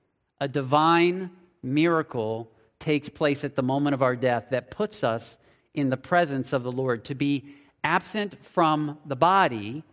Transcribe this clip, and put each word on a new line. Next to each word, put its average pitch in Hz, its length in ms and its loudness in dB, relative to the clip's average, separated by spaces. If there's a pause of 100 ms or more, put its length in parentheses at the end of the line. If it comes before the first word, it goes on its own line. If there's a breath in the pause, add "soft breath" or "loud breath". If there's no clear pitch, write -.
(400)
a 139 80 -2
divine 165 840 2 (320)
miracle 131 880 0 (300 soft breath)
takes 151 280 -2
place 147 360 -2
at 139 100 -6
the 139 80 -2
moment 139 320 0
of 131 80 0
our 127 140 2
death 120 340 0
that 123 220 -4
puts - 320 -4
us 117 340 -2 (360 soft breath)
in 139 160 0
the 131 60 0
presence 143 560 0
of 127 120 0
the 123 80 -4
Lord. 123 320 -2
To 139 100 -8
be 135 400 -2 (300 loud breath)
absent 190 600 -2
from 151 640 0
the 143 100 -6
body 147 760 2